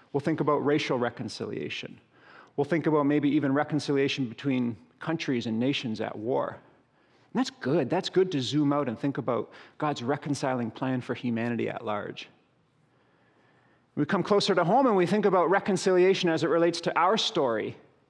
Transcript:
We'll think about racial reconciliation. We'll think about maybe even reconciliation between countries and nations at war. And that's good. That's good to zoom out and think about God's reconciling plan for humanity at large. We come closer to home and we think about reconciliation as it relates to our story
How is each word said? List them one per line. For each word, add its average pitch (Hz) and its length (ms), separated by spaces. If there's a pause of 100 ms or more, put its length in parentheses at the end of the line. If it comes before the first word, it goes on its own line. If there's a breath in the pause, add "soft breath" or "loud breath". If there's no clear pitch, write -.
(120)
We'll 143 100
think 160 180
about 135 240
racial 143 360
reconciliation. - 1000 (580 loud breath)
We'll 107 80
think 160 200
about 151 220
maybe 147 220
even 139 240
reconciliation 139 720
between 120 500 (220)
countries 143 480
and 110 120
nations 123 400
at 107 160
war. 123 420 (760 soft breath)
And 214 60
that's 262 100
good. 160 400
That's 180 200
good 185 240
to 139 80
zoom 143 300
out 143 160
and 113 100
think 139 200
about 117 340 (280 loud breath)
God's 147 240
reconciling 131 640
plan 131 320
for 120 140
humanity 117 520
at - 160
large. 104 460 (1700 soft breath)
We 143 100
come 180 180
closer 202 320
to 175 80
home 226 220
and 226 100
we 180 100
think 208 200
about 175 240
reconciliation 185 800
as 160 140
it 165 40
relates 170 340
to 165 160
our 185 200
story 110 580 (340)